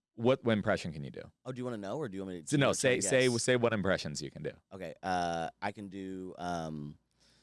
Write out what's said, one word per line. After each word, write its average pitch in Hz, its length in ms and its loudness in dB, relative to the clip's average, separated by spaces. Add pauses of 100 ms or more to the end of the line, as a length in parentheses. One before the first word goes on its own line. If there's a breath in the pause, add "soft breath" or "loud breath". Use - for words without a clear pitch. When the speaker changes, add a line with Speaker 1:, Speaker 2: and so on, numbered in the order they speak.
(140)
Speaker 1:
What 123 320 4
impression 98 460 2
can 76 120 -8
you 64 80 -10
do? - 80 -12 (260)
Speaker 2:
Oh, 131 60 -8
do 123 60 -10
you 123 60 -6
wanna 123 120 -6
know, 101 220 -6
or 147 100 -4
do 95 80 -8
you 98 80 -4
want 95 100 -8
me 85 80 -10
to, - 60 -20
Speaker 1:
So, - 20 -6
Speaker 2:
do 165 60 2
you 147 40 6
Speaker 1:
no, 135 80 6
Speaker 2:
wanna 98 60 4
try - 60 -4 (100)
Speaker 1:
say, 123 40 4
Speaker 2:
and 95 100 0
Speaker 1:
say, 127 240 4
Speaker 2:
guess? 117 160 2
Speaker 1:
say 127 120 6
what 117 160 4
impressions 87 480 0
you 69 120 -6
can 73 100 -14
do. 71 80 -4 (240)
Speaker 2:
Okay, 90 280 -10
uh, 85 460 0 (140)
I 101 80 -2
can 104 180 -10
do, 95 500 -10
um, 80 580 -6 (460 soft breath)